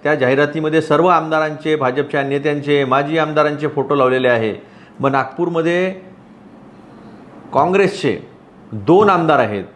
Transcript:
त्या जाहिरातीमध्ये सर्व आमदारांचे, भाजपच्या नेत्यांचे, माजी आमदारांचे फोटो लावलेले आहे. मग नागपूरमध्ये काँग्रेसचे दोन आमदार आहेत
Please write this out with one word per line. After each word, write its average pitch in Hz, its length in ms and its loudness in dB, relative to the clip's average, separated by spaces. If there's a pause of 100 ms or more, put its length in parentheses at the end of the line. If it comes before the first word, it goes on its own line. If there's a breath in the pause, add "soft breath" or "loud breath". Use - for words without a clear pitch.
त्या 147 120 2
जाहिरातीमध्ये 147 640 0
सर्व 156 260 2
आमदारांचे, 156 680 0
भाजपच्या 139 480 -2
नेत्यांचे, 143 640 -2
माजी 143 320 0
आमदारांचे 151 500 0
फोटो 143 280 -2
लावलेले 127 320 2
आहे. 113 260 0 (460 loud breath)
मग 135 120 0
नागपूरमध्ये 170 800 -2 (1600)
काँग्रेसचे 156 640 0 (540)
दोन 165 380 4
आमदार 165 300 2
आहेत 104 240 -2 (120)